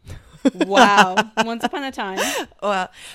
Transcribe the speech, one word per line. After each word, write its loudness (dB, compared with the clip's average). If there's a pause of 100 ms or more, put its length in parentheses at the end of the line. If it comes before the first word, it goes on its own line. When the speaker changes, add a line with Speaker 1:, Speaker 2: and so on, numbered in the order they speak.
Speaker 1:
<laughs> -16 (380)
Speaker 2:
Wow. 4 (300)
Once -6
upon -6
a -8
time. -8 (420)
Speaker 1:
Well, -2 (260)